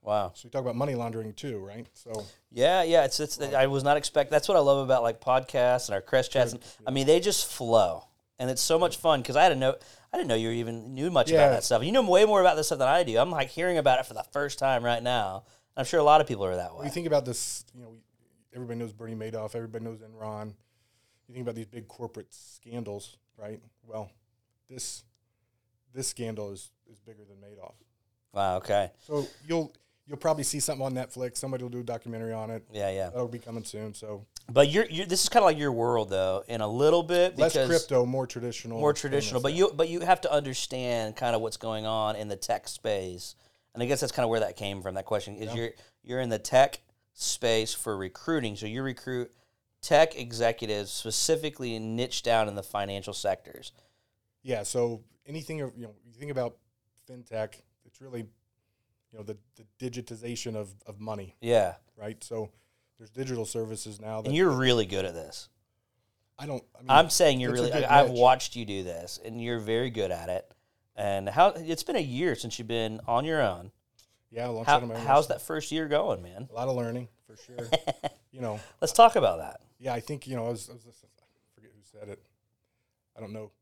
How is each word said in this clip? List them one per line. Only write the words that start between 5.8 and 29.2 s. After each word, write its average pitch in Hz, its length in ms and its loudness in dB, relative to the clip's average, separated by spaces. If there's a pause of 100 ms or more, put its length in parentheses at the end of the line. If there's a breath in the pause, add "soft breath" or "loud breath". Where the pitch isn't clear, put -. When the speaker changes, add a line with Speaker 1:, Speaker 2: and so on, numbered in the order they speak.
Speaker 1:
and 104 60 -4
our 98 60 0
Crest 127 320 0
chats. 120 200 2
Speaker 2:
Good, 120 100 -12
Speaker 1:
And, - 80 -20 (100)
Speaker 2:
yeah. - 80 -8
Speaker 1:
I - 20 -4
mean, 135 160 0
they 160 140 6
just 190 320 -2
flow, 110 520 4 (340)
and 127 100 -4
it's 131 140 -2
so 165 160 4
much 165 180 0
fun 151 260 2
'cause 131 140 -2
I 156 100 8
didn't 147 140 4
know, 131 160 2 (340 loud breath)
I - 60 -6
didn't 349 120 -2
know 117 80 2
you 113 160 -2
even 117 420 -6
knew 143 160 -4
much 147 200 4
about 160 120 8
Speaker 2:
Yeah. 143 80 8
Speaker 1:
that 117 140 0
stuff. 113 200 2
You 175 80 -2
know 247 160 4
way 185 160 8
more 214 160 4
about 180 160 6
this 151 120 -2
stuff 151 100 -2
than 131 100 2
I 165 140 4
do. 113 160 2
I'm, 147 120 4
like, 143 200 -2
hearing 175 260 -2
about 139 220 4
it 131 80 -4
for - 80 -16
the - 180 -8
first 143 260 -4
time 131 240 2
right 120 200 0
now. 107 420 -2 (320 soft breath)
I'm 135 80 -2
sure 165 160 2
a 151 40 4
lot 151 180 8
of 139 40 0
people 101 200 -2
are 92 100 0
that 90 140 -4
way. 87 80 -16
Speaker 2:
Well, - 80 -12
you 143 60 -6
think 170 140 -6
about 147 200 2
this, - 480 -8
you 123 80 -20
know, 113 120 -20 (600)
everybody 120 240 -10
knows 113 160 -8
Bernie 113 200 -12
Madoff, 110 400 -8
everybody 113 300 -8
knows 113 140 -10
Enron. 107 560 -12 (720)
You 123 60 -20
think 127 100 -10
about 117 120 -6
these 113 100 -12
big 110 220 -16
corporate 113 440 -14
scandals, 107 880 -14 (180)
right? 107 240 -14 (260)
Well, 107 240 -12 (600)
this, - 340 -14 (880)
this - 160 -6
scandal 107 440 -8
is, 95 180 -18 (200)
is 107 100 -20
bigger 107 240 -20
than 101 120 -20
Madoff. 98 380 -20 (580)
Speaker 1:
Wow, 98 240 0
okay. 98 340 0 (160)
Speaker 2:
So 147 200 -4 (200)